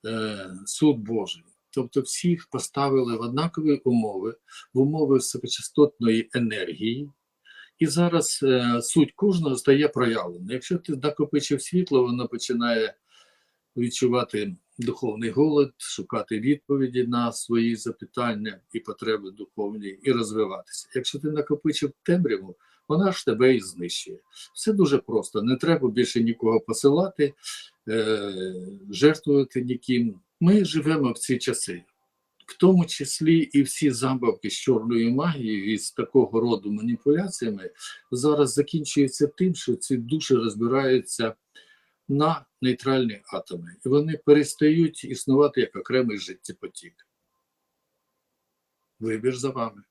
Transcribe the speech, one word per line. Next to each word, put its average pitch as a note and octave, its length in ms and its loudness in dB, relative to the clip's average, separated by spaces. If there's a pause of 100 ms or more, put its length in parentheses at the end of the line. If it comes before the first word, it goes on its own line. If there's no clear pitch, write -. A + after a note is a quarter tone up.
е, G#2+ 440 -6 (160)
суд D3 320 4
Божий. G#2+ 460 -6 (260)
Тобто C3 300 -2
всіх E3+ 500 -2
поставили C3+ 680 -2
в A2 40 -6
однакові D3 640 -2
умови, A2 520 0 (380)
в B2+ 60 2
умови C#3+ 340 2
високочастотної B2 1200 0
енергії. A2 760 -4 (680)
І E3 80 2
зараз, E3+ 560 0
е, B2 400 2
суть D3 340 2
кожного E3+ 400 0
стає C#3+ 320 4
проявлена. G2+ 640 -2
Якщо B2+ 260 -4
ти D#3 180 -6
накопичив D3 680 -2
світло, F3 400 2
воно B2 260 -2
починає A#2 680 -2 (840)
відчувати A#2+ 800 -2 (220)
духовний A#2 520 -4
голод, C#3+ 460 2
шукати - 640 -6
відповіді C3 640 -2
на A#2+ 280 -2
свої A#2 440 0
запитання A2 840 -6 (120)
і A#2 80 -6
потреби G#2 500 -6
духовні, G#2 580 -10 (140)
і C3+ 100 2
розвиватися. G#2+ 840 -4
Якщо C3 240 -6
ти D3+ 120 -4
накопичив D3 640 -2 (100)
темряву, A2+ 540 0 (320)
вона F#3 240 2
ж - 120 -8
тебе B2+ 320 4
і A2+ 40 0
знищує. - 580 -10 (360)
Все - 180 -2
дуже D#3 260 4
просто, A2 440 -4
не B2 140 2
треба C#3+ 340 2
більше A#2+ 300 0
нікого A2+ 400 2
посилати, C#3+ 720 2 (540)
е, G#2+ 440 -2 (580)
жертвувати C#3 720 2
ніким. A#2+ 580 -2 (200)
Ми F#3+ 240 6
живемо D3+ 480 0
в - 60 -8
ці B2+ 200 -2
часи. F2+ 440 -6 (640)
В - 120 -20
тому F3+ 280 6
числі D#3+ 520 2
і C#3+ 240 2
всі C#3+ 280 0
забавки A#2+ 600 -2
з - 40 -6
чорною A#2 560 2
магією A#2+ 640 -2
і G#2 60 -2
з - 140 -10
такого A#2 480 2
роду G#2+ 320 0
маніпуляціями A#2 960 -2 (400)
зараз C#3 420 2
закінчуються C#3+ 760 0
тим, F#3 280 0
що - 220 -2
ці - 200 -4
душі C3 380 0
розбираються A#2 1000 0 (760)
на D3+ 340 0 (160)
нейтральні B2+ 680 0
атоми. F2 500 -10 (100)
І - 20 -2
вони D3+ 280 2
перестають D3+ 880 4
існувати C3+ 560 2
як - 160 -4
окремий A2+ 420 -2
життєпотік. - 880 -16 (1900)
Вибір A2+ 360 -2
за C3 140 -4
вами. A2+ 400 -8